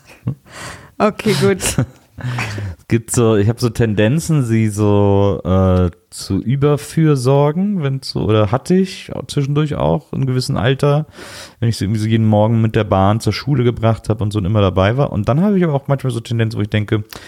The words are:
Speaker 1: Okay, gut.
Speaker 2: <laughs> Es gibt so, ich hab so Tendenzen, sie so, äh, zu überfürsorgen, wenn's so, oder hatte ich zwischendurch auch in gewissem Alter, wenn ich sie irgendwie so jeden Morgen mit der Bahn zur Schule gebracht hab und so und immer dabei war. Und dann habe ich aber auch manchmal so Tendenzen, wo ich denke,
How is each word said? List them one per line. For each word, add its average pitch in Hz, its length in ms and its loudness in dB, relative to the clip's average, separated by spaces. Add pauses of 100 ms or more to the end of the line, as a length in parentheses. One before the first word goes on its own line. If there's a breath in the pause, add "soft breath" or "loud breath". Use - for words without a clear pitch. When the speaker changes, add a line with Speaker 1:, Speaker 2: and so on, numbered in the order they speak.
(1000 loud breath)
Speaker 1:
Okay, 208 400 0
gut. 196 200 2
Speaker 2:
<laughs> - 260 -2 (920 loud breath)
Es - 80 -20
gibt 113 260 -2
so, 113 240 2
ich 101 120 2
hab 117 120 -2
so 123 100 0
Tendenzen, 120 760 0
sie 110 240 2
so, 101 760 2
äh, 92 480 2 (200)
zu - 320 -6
überfürsorgen, 147 1400 0
wenn's 135 280 -6
so, 139 140 -4
oder 107 280 2
hatte 139 220 0
ich 185 360 -2 (180)
zwischendurch 143 480 -2
auch 156 360 -2
in 135 140 -2
gewissem 127 320 -2
Alter, 143 480 0 (540 loud breath)
wenn 117 100 0
ich - 80 -4
sie 101 80 -2
irgendwie 107 140 -2
so 107 60 -2
jeden 110 200 2
Morgen 107 340 4
mit 110 160 2
der 110 80 2
Bahn 98 360 2
zur 107 120 -2
Schule 131 320 -2
gebracht 113 460 0
hab 107 100 -2
und 101 140 -2
so 104 40 0
und 92 60 -2
immer 104 160 2
dabei 95 380 2
war. 143 140 0
Und 104 180 -2
dann 139 100 2
habe 202 160 2
ich 180 80 2
aber 160 80 0
auch 139 160 -4
manchmal 135 240 -2
so 117 80 -4
Tendenzen, 113 380 -2
wo 104 40 0
ich 104 60 -4
denke, 107 360 0 (240 loud breath)